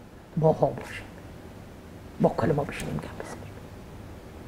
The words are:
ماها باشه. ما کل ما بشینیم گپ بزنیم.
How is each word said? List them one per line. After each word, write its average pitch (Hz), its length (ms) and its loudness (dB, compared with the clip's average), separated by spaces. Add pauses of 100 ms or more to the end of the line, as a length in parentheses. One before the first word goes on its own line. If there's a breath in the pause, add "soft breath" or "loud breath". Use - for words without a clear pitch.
(360)
ماها 156 300 8
باشه. - 360 -2 (1160)
ما 165 80 10
کل - 240 4
ما 143 120 4
بشینیم - 300 -4
گپ - 300 -4
بزنیم. - 180 -10 (1040)